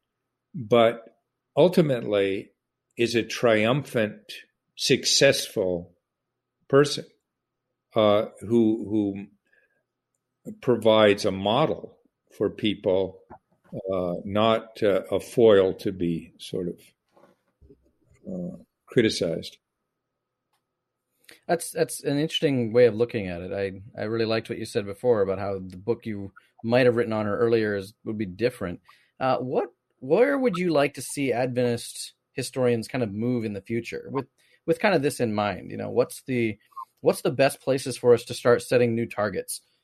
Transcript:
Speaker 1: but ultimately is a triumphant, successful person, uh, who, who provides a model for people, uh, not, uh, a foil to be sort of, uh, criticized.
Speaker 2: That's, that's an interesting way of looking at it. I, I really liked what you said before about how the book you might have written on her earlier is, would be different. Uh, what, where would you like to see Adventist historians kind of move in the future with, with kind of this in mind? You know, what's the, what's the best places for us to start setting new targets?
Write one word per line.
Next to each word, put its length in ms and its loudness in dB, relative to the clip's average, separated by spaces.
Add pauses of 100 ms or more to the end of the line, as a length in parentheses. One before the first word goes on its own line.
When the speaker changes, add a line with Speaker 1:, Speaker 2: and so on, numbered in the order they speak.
(560)
Speaker 1:
but 600 2 (400)
ultimately 920 2 (480)
is 160 0
a 100 2
triumphant, 1120 0 (420)
successful 1200 0 (720)
person, 380 2 (880)
uh, 300 4 (140)
who, 500 0
who 380 -4 (1300)
provides 640 4
a 60 0
model 640 -2 (400)
for 120 0
people, 680 -2 (760)
uh, 220 -2 (100)
not, 560 0
uh, 200 2 (100)
a 80 0
foil 540 6
to 180 -6
be 480 -4
sort 280 -8
of, 120 -10 (1500)
uh, 280 -8 (320)
criticized. 680 0 (1900)
Speaker 2:
That's, 240 -4
that's 320 -4
an 140 -2
interesting 560 0
way 120 8
of 100 2
looking 320 -2
at 140 -8
it. 120 -10
I, 480 -8
I 40 -4
really 200 -2
liked 240 -2
what 80 -8
you 80 -8
said 200 -4
before 360 0
about 180 0
how 200 -6
the 180 -14
book 280 -4
you 260 -8 (320)
might 220 4
have 100 4
written 180 -2
on 120 -2
her 120 -2
earlier 380 2
is, 180 -8 (120)
would 120 -6
be 80 -4
different. 540 -4 (400)
Uh, 180 0
what, 320 -4 (300)
where 380 2
would 200 0
you 140 0
like 240 2
to 60 -14
see 320 -2
Adventist 800 -2 (200)
historians 540 -2
kind 160 -4
of 100 -4
move 320 -2
in 80 -6
the 80 -10
future 480 -6
with, 160 -6 (400)
with 140 0
kind 160 2
of 60 0
this 180 -2
in 140 0
mind? 380 -4
You 60 -8
know, 120 -8
what's 340 -2
the, 340 -2 (440)
what's 200 0
the 100 0
best 300 0
places 360 -2
for 160 4
us 120 4
to 80 -10
start 280 2
setting 340 2
new 120 -2
targets? 540 -6 (220)